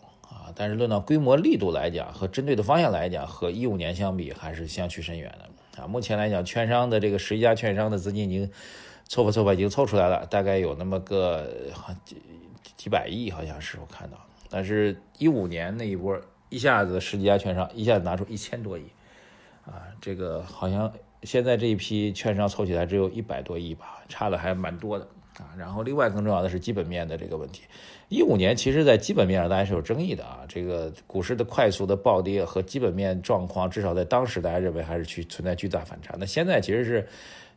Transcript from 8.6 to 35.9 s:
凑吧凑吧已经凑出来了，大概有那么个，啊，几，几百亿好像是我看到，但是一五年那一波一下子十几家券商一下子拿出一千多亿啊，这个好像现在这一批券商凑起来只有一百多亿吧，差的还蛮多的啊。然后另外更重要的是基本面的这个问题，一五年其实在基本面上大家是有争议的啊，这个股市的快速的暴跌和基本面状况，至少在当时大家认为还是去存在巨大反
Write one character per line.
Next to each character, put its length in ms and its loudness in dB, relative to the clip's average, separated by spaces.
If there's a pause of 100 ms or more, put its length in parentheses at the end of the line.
凑 160 2
吧 80 4
凑 120 4
吧 100 6
已 40 4
经 120 2
凑 160 2
出 100 0
来 140 6
了， 160 0
大 180 0
概 140 2
有 180 0
那 80 -8
么 160 -2
个， 480 0 (260)
啊， 300 -12
几， 140 -20 (580)
几 140 -12
百 180 0
亿 240 -6
好 140 -8
像 160 -10
是 180 -10
我 60 -14
看 260 -16
到， 60 -18 (320)
但 140 -4
是 320 2 (220)
一 100 2
五 200 4
年 300 -6
那 100 -6
一 80 -2
波 240 -2 (300)
一 80 -8
下 260 4
子 160 0
十 180 -4
几 60 -2
家 140 8
券 180 -2
商 180 -2
一 100 -6
下 140 6
子 60 0
拿 120 -2
出 120 -4
一 80 -8
千 260 -8
多 160 -8
亿 60 -12 (840)
啊， 220 -16 (140)
这 140 -6
个 280 -4
好 260 -4
像 220 0 (320)
现 200 2
在 120 4
这 120 2
一 80 4
批 360 0
券 240 -2
商 120 2
凑 180 -2
起 80 0
来 120 2
只 100 0
有 140 4
一 120 -6
百 200 -6
多 160 -8
亿 180 -6
吧， 340 -18
差 200 -4
的 80 0
还 160 -2
蛮 240 -4
多 200 -6
的 100 -10 (320)
啊。 180 -18
然 140 -12
后 120 -6
另 120 -4
外 140 4
更 140 0
重 100 2
要 80 4
的 80 0
是 100 -2
基 140 -4
本 140 -2
面 200 -4
的 100 -6
这 100 -10
个 100 -6
问 120 -8
题， 140 -18 (460)
一 120 2
五 160 4
年 180 4
其 160 0
实 120 4
在 140 10
基 160 -2
本 140 6
面 120 4
上 100 2
大 80 2
家 80 2
是 80 -2
有 80 0
争 200 -2
议 140 -2
的 80 -8
啊， 240 -14
这 160 -6
个 280 -4 (140)
股 160 -4
市 140 -2
的 80 0
快 280 4
速 140 -2
的 100 4
暴 260 4
跌 240 0
和 160 -2
基 180 -6
本 140 2
面 280 0
状 260 0
况， 220 -2
至 120 -4
少 120 0
在 120 0
当 200 2
时 160 -4
大 100 0
家 80 0
认 140 0
为 80 -4
还 160 -4
是 80 -4
去 200 -8
存 200 -10
在 100 -2
巨 120 -6
大 140 -2
反 200 -14